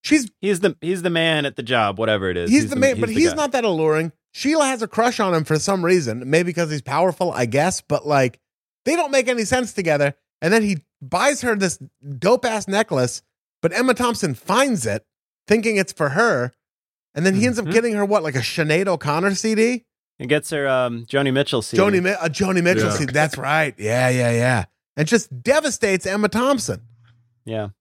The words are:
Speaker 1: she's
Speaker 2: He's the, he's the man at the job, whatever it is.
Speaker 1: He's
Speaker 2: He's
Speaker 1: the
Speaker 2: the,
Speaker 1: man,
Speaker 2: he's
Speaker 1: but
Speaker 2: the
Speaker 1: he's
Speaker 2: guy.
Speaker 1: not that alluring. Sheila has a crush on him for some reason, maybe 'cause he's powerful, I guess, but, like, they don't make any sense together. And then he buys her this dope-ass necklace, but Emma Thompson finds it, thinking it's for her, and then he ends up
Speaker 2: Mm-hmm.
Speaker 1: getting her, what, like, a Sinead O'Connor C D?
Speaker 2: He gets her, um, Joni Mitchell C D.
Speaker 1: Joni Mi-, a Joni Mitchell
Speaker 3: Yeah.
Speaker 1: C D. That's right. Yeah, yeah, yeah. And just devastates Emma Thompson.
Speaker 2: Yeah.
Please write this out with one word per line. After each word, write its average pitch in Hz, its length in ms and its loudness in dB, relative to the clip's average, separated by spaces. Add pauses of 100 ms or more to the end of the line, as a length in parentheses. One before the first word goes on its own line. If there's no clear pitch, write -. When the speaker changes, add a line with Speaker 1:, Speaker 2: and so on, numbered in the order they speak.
Speaker 1:
she's 277 280 0 (100)
Speaker 2:
He's 190 200 -2
the, 185 200 0
he's 175 220 -4
the 180 80 -2
man 160 360 0
at - 100 -6
the 127 60 -8
job, 110 360 0
whatever 107 320 0
it 87 60 -2
is. 87 140 -2
Speaker 1:
He's 277 120 4
Speaker 2:
He's - 80 -4
Speaker 1:
the 277 60 -4
Speaker 2:
the, - 40 -2
Speaker 1:
man, 269 160 4
Speaker 2:
he's 202 40 -4
Speaker 1:
but 226 80 -2
Speaker 2:
the 220 60 -6
Speaker 1:
he's 330 160 2
Speaker 2:
guy. 339 60 -6
Speaker 1:
not 294 160 -2
that 247 120 -2
alluring. 160 480 0 (240)
Sheila 294 300 0
has 254 160 -4
a 214 60 -6
crush 233 320 0
on 190 120 2
him 160 120 0
for 156 160 0
some 190 240 -2
reason, 127 440 0
maybe 170 240 2
'cause 170 180 -2
he's 147 120 -6
powerful, 170 500 0
I 123 140 0
guess, 143 340 0
but, - 260 -4
like, 135 340 2 (440)
they 311 120 0
don't 302 160 0
make 254 160 2
any 240 160 0
sense 247 280 -2
together. 147 420 0 (280)
And 170 100 2
then 226 120 4
he 196 140 -2 (220)
buys 196 420 0
her 240 120 0
this 190 240 -2 (400)
dope-ass 220 480 0
necklace, 185 560 -2 (400)
but 170 100 0
Emma 240 220 2
Thompson 233 400 -2
finds 208 520 0
it, 104 200 -4 (400)
thinking 220 300 2
it's 190 160 0
for 147 180 0
her, 151 400 2 (640)
and 151 100 -2
then 190 120 4
he 214 100 2
ends 233 140 0
up 202 60 -6
Speaker 2:
Mm-hmm. 165 80 -2
Speaker 1:
getting 226 200 2
her, 202 100 0
what, 196 200 0
like, 147 100 -4
a 131 60 0
Sinead 160 480 0
O'Connor 170 480 0
C 220 180 0
D? 226 300 0 (340)
Speaker 2:
He - 80 -8
gets 147 240 0
her, 143 180 -2
um, 120 380 -2
Joni 139 260 0
Mitchell 135 300 0
C - 140 -4
D. 190 60 4
Speaker 1:
Joni 196 200 2
Mi-, 185 80 0
a 175 180 -4
Joni 185 340 0
Mitchell 110 260 2
Speaker 3:
Yeah. 104 80 0
Speaker 1:
C 143 100 -2
D. 123 60 -6
That's 147 260 0
right. 147 400 -2
Yeah, 117 300 0
yeah, 123 240 2
yeah. 117 320 0 (320)
And 151 120 0
just 135 360 -2
devastates 233 640 0
Emma 208 220 -2
Thompson. 240 540 -2 (640)
Speaker 2:
Yeah. 110 240 -6 (120)